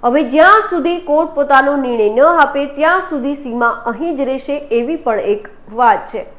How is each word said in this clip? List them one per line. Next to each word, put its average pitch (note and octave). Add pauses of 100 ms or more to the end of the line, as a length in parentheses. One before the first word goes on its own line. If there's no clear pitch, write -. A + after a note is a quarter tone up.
હવે B3+
જ્યાં D#4+ (100)
સુધી E4+
કોર્ટ D#4
પોતાનો C#4
નિર્ણય A#3+
ન A#3 (200)
આપે C#4
ત્યાં D#4
સુધી C#4+
સીમા A#3+
અહીં C#4
જ C4+
રહેશે, C4+
એવી C4+
પણ A#3
એક G#3 (240)
વાત A3+
છે. - (120)